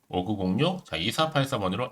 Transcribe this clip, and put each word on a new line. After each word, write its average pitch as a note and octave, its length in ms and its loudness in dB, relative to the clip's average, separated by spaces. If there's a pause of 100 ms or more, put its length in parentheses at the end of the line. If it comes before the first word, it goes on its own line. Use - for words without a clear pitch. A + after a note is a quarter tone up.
(100)
오구공육, G2+ 760 0
자, - 100 -6
이사팔사 C3 640 0
번으로 G2+ 340 -2